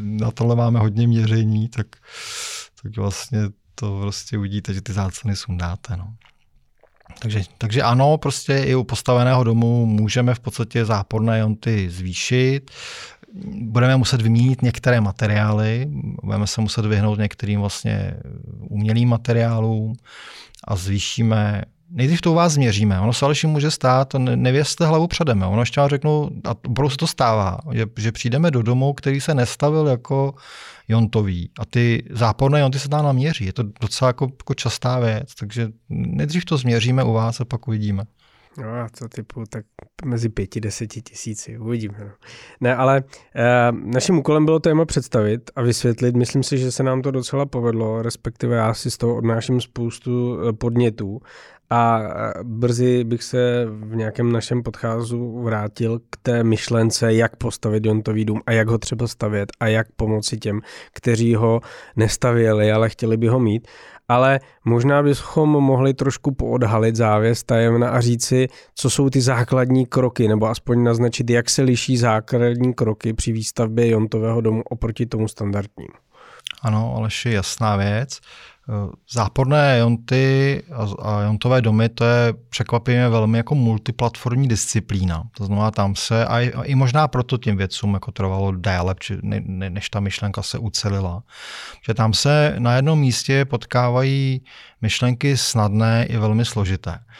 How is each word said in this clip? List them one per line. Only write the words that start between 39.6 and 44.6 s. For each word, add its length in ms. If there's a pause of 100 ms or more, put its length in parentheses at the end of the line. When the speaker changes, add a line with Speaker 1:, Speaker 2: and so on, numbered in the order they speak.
Speaker 2:
mezi 240
pěti, 320
deseti 420
tisíci, 560
uvidíme, 420
no. 100 (500)
Ne, 160
ale, 260 (340)
eh, 360
naším 460
úkolem 260
bylo 140
téma 260